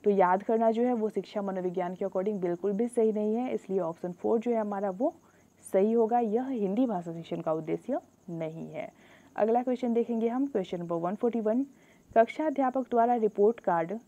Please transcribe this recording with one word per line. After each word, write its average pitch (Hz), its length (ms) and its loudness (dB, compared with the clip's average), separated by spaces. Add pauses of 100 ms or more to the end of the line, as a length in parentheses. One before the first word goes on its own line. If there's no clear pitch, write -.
तो 208 60 4
याद 190 340 4
करना 226 280 2
जो 226 120 0
है 247 100 2
वो 214 160 -2
शिक्षा 202 320 -6
मनोविज्ञान 185 540 -4
के 196 100 -4
according 190 360 -2
बिल्कुल 180 320 -2
भी 233 140 0
सही 226 240 2
नहीं 214 240 0
है, 247 180 -4
इसलिए 196 280 -4
option 165 320 -6
four 214 260 0
जो 240 120 -2
है 226 80 0
हमारा 202 320 -4
वो 254 220 -2 (520)
सही 202 260 2
होगा। 233 280 2
यह 240 280 0
हिंदी 220 380 0
भाषा 175 280 -4
शिक्षण 170 280 -8
का 165 120 -2
उद्देश्य 165 460 -4 (320)
नहीं 160 380 -8
है। 156 220 -10 (440)
अगला 226 280 4
question 247 300 0
देखेंगे 226 340 0
हम, 254 200 0
question 185 320 -4
number 175 180 -4
वन 175 180 -2
फ़ोर्टी 233 260 0
वन, 226 240 2 (460)
कक्षा 233 340 4
अध्यापक 269 460 -2
द्वारा 240 260 4
report 214 440 2
card 170 320 0 (140)